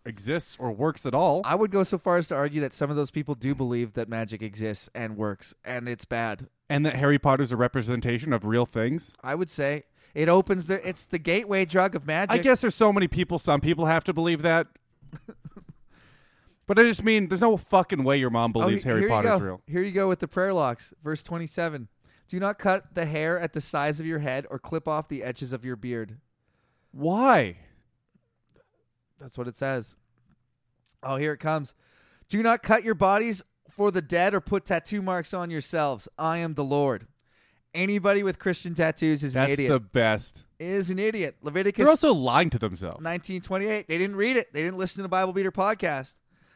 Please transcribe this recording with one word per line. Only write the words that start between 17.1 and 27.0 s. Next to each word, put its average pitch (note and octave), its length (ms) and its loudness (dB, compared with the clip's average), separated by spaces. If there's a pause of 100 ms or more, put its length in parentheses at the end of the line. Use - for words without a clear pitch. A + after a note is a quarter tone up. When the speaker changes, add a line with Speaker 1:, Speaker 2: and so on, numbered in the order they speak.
Speaker 1:
there's F3+ 140 0
no A3+ 160 6
fucking F3 460 2
way C#3 140 4
your B2+ 120 2
mom A#2 260 2
Speaker 2:
Oh, A2+ 60 2
Speaker 1:
believes G3+ 220 0
Speaker 2:
he-, C3 60 -2
Speaker 1:
Harry A2+ 120 2
Speaker 2:
here G3+ 80 2
you - 40 2
Speaker 1:
Potter's G#2+ 260 4
Speaker 2:
go. G2 60 -4
Speaker 1:
real. F#2 220 -8
Speaker 2:
Here E3+ 160 -2
you G3+ 80 -4
go F#3+ 160 0
with F#3 120 0
the E3 80 -6
prayer F#3 260 -2
locks. C3+ 400 -2 (100)
Verse D3+ 180 -6
twenty-seven. E3 680 -8 (400)
Do F3+ 100 -6
not G3 180 -2
cut F#3+ 380 0
the E3 100 -2
hair D#3 340 -2
at E3+ 140 -6
the D#3 80 -6
sides D3+ 380 -2
of D#3+ 60 -6
your D#3+ 140 -4
head C#3 300 -4
or C3+ 100 -8
clip - 280 -6
off D#3 220 -4
the C3 140 -8
edges B2+ 280 -8
of B2 140 -8
your B2+ 100 -8
beard. A2+ 420 -10 (760)
Speaker 1:
Why? E3+ 640 2 (1600)